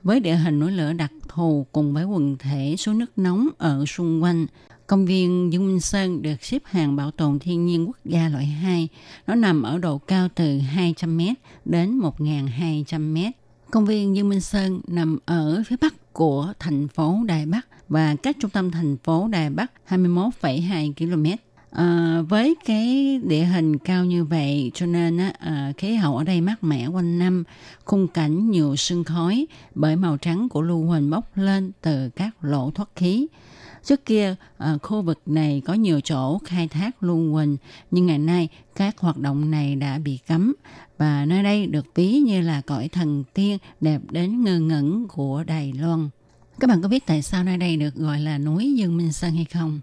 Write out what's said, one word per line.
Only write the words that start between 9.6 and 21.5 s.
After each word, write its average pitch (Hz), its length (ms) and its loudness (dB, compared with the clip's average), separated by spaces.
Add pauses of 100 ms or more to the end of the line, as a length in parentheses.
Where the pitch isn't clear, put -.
ở 135 160 -2
độ 160 200 -2
cao 185 360 0
từ 147 240 2
hai 156 380 0
trăm 165 200 -2
mét 190 200 0 (280)
đến 175 340 0
một 160 220 -2
ngàn 147 260 -2
hai 151 400 -2
trăm 156 280 -4
mét. 190 180 -2 (380)
Công 220 160 2
viên 202 300 2
Dương 202 120 2
Minh 196 120 2
Sơn 190 460 -2
nằm 165 380 0
ở 165 420 0
phía 247 140 -4
bắc - 320 -2
của 151 460 0
thành 147 300 -2
phố 165 380 0
Đài 156 200 0
Bắc 202 200 -2 (220)
và 151 340 2
cách 285 180 -2
trung 202 100 -2
tâm 185 200 -2
thành 160 260 -2
phố 170 320 0
Đài 160 220 0
Bắc 170 220 -4 (120)
hai 185 140 0
mươi 180 100 4
mốt 180 260 0
phẩy 139 260 -2
hai 165 360 -2
ki-lô-mét. 165 440 0 (300)